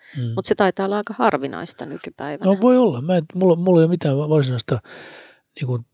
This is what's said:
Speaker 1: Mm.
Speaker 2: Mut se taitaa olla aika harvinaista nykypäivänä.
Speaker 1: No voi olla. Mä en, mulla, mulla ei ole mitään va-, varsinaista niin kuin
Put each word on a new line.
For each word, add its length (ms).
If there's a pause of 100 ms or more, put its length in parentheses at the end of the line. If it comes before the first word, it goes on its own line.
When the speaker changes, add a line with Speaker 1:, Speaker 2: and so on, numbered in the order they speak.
(160)
Speaker 1:
Mm. 60
Speaker 2:
Mut 220
se 100
taitaa 320
olla 100
aika 220
harvinaista 680
nykypäivänä. 640
Speaker 1:
No 80
voi 180
olla. 220
Mä 160
en, 80 (100)
mulla, 220
mulla 240
ei 40
ole 60
mitään 280
va-, 100
varsinaista 520 (800)
niin 60
kuin 280